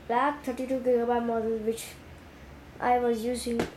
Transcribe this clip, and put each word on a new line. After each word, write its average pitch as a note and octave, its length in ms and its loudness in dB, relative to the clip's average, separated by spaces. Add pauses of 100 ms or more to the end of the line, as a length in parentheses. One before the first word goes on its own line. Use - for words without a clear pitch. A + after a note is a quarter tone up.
Black C4+ 360 2
thirty-two B3+ 360 -2
gigabyte A#3+ 480 4
model, A3+ 300 0
which A3+ 320 -2 (880)
I B3 180 4
was A#3 260 2
using A#3 380 0 (160)